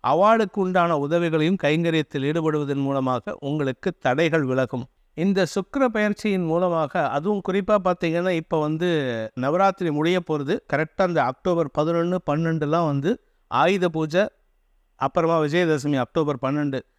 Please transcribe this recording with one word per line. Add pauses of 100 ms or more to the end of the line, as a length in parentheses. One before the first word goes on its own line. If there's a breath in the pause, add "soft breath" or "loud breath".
அவளுக்கு
உண்டான
உதவிகளையும்
கைங்கரியத்தில்
ஈடுபடுவதன்
மூலமாக
உங்களுக்கு
தடைகள்
விலகும். (300)
இந்த
சுக்கிர
பெயர்ச்சியின்
மூலமாக,
அதுவும் (120)
குறிப்பா
பார்த்தீங்கன்னா,
இப்ப
வந்து
நவராத்திரி
முடிய
போறது. (140)
கரெக்டா
அந்த
அக்டோபர் (100)
பதினொன்னு, (120)
பன்னெண்டுலாம்
வந்து (260)
ஆயுத
பூஜை, (680)
அப்புறமா
விஜயதசமி
அக்டோபர்
பன்னெண்டு. (180)